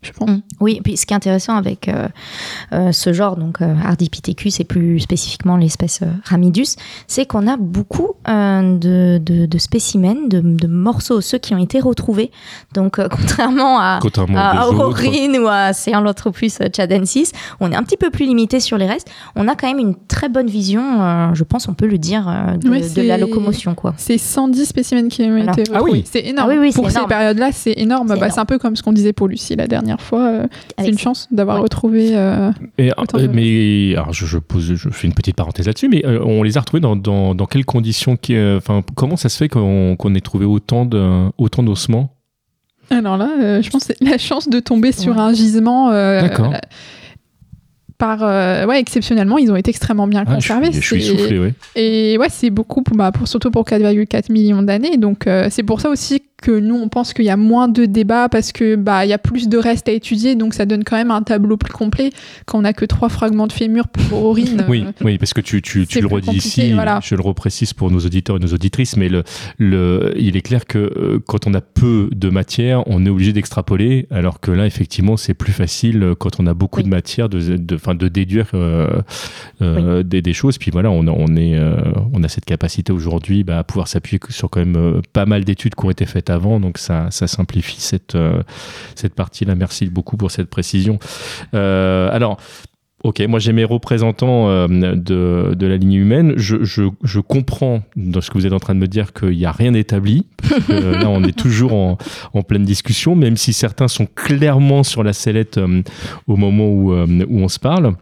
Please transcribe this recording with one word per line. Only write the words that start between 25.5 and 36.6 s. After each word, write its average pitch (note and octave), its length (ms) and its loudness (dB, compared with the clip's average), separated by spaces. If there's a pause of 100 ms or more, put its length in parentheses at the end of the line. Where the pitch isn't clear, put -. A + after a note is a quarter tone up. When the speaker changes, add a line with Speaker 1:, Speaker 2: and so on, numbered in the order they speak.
Speaker 1:
été G#3+ 120 2 (100)
Speaker 3:
Ah G3 40 2
oui. - 20 2
Speaker 1:
retrouvés. G#3+ 260 2
C'est - 200 -4
énorme. C4 260 0
Speaker 2:
Ah - 40 2
oui, D4+ 120 2
oui, C#4 60 4
Speaker 1:
Pour B3 120 2
Speaker 2:
c'est F#3+ 60 0
Speaker 1:
ces - 60 2
Speaker 2:
énorme. A3 120 -2
Speaker 1:
périodes-là, A3 420 2
c'est - 260 -2
énorme. A#3+ 300 0
Speaker 2:
C'est G#3+ 60 2
Speaker 1:
Bah, G3 40 0
Speaker 2:
énorme. F#3+ 160 0
Speaker 1:
c'est - 60 -2
un A3 60 0
peu C4 140 0
comme A3 160 -2
ce - 80 -6
qu'on G#3+ 100 2
disait G#3 200 4
pour G3 140 0
Lucie - 280 -4
la - 120 -2
dernière A3 320 -2
fois, A#3+ 280 -2
euh, A#3 200 0 (220)
c'est - 120 -16
Speaker 2:
Avec G3 120 0
Speaker 1:
une G#3 40 0
Speaker 2:
ça. - 60 -4
Speaker 1:
chance B3 280 -4
d'avoir G#3 260 0
Speaker 2:
Ouais. G3+ 60 0
Speaker 1:
retrouvé, A3 500 2
euh, G3 380 0 (260)
Speaker 3:
Et, B2+ 200 4
Speaker 1:
autant - 200 -2
Speaker 3:
euh, C3 100 4
Speaker 1:
de B2+ 60 0
Speaker 3:
mais, G#2+ 600 4
alors, E2 180 -2
je, F2 120 -4
je E2 120 -2
pose, E2 380 -2
je - 140 -4
fais - 180 -6
une F2 60 0
petite - 220 0
parenthèse F2+ 320 -2
là-dessus, A2 220 0
mais, G3 160 4
euh, A#2 180 2
on A2 200 2
les G#2+ 140 2
a C#3 40 0